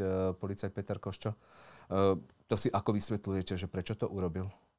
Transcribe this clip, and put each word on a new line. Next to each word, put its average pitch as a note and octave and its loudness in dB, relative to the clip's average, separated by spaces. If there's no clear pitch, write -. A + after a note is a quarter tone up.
e, - 0
policajt G2 -6
Peter G2+ -4
Koščo. G2+ -4
E, - 0
to A2+ 0
si - 0
ako G2+ 2
vysvetľujete, G2+ -2
že F2+ -4
prečo F2+ -4
to - -2
urobil? F#2 -2